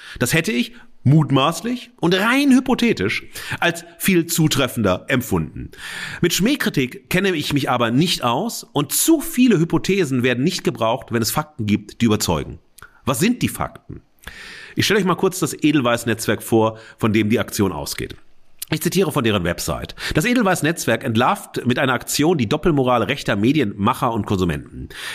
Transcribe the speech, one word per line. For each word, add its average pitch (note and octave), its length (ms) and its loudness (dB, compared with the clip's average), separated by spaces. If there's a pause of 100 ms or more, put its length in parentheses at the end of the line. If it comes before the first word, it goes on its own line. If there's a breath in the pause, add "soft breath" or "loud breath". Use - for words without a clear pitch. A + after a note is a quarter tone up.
(180 loud breath)
Das A#2+ 160 0
hätte E3+ 200 0
ich A#3+ 180 -2 (320 loud breath)
mutmaßlich D3+ 840 2 (100)
und E3+ 140 2
rein B3 380 2
hypothetisch A#3+ 720 2 (360 loud breath)
als E3+ 240 -2 (140)
viel E3+ 300 2
zutreffender B2 800 0
empfunden. D#2 640 -2 (500 loud breath)
Mit E3+ 100 2
Schmähkritik F3+ 800 -2
kenne F#3 260 2
ich D3 180 -4
mich C#3+ 180 0
aber A#2+ 180 2
nicht D#3 340 2
aus C#3 400 -2
und - 280 -4
zu D#4+ 280 4
viele B3 380 4
Hypothesen D#3+ 640 0
werden B2 220 2
nicht F#3 200 -2
gebraucht, A#2 460 -2
wenn A2+ 140 0
es A2 80 -2
Fakten D3+ 340 -6
gibt, - 360 -2
die A#2+ 40 4
überzeugen. F#2+ 540 0 (440 loud breath)
Was C#3 160 -2
sind A#3+ 220 0
die A2+ 80 0
Fakten? - 540 -10 (720 loud breath)
Ich B2 100 2
stelle G#3 140 4
euch F#3+ 80 0
mal F3 80 2
kurz F#3 240 0
das - 200 -2
Edelweiß-Netzwerk A#2 840 0
vor, A2 340 2 (220 loud breath)
von A2+ 140 2
dem G#2+ 180 2
die A#2 80 2
Aktion G2 320 0
ausgeht. - 440 -8 (580)
Ich D#3 80 -4
zitiere E3+ 300 0
von C3+ 140 0
deren G2+ 180 2
Website. C#2+ 520 -4 (180 loud breath)
„Das D#3 100 2
Edelweiß-Netzwerk F3 800 0
entlarvt C3 640 0
mit B2 120 2
einer C#3 140 0
Aktion D3 460 0
die A#2+ 100 0
Doppelmoral C3+ 560 2
rechter A#2+ 320 -2
Medienmacher A#2 800 0
und G#2+ 120 -2
Konsumenten. D#2+ 640 -2 (280 loud breath)